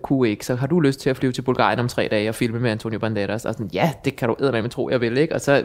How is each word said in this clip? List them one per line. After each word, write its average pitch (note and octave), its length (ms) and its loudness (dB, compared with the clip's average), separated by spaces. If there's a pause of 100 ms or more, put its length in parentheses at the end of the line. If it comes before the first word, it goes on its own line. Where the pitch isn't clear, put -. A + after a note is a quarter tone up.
kunne C3 260 2
ikke, G#2 160 -4
så B2+ 100 0
har B2+ 120 -2
du E3+ 120 4
lyst C#3 200 2
til - 100 0
at C3 80 0
flyve C3 140 0
til B2+ 100 -6
Bulgarien A#2+ 380 2
om A#2+ 80 2
tre A#2+ 240 -2
dage G#2+ 180 2
og A#2 60 -4
filme A#2 240 -2
med A#2+ 120 2
Antonio G#2+ 280 -4
Banderas?" G#2 460 -2
Og A2 80 -2
sådan, G#2+ 200 -8
"Ja, C3 180 2 (140)
det C3+ 100 -2
kan A#2+ 140 -2
du A2+ 100 0
eddermame A#2 280 0
tro, B2+ 220 -4
jeg B2 120 2
vil," A#2+ 160 0
ikke? D#3+ 180 0
Og B2 60 -2
så C#3 240 4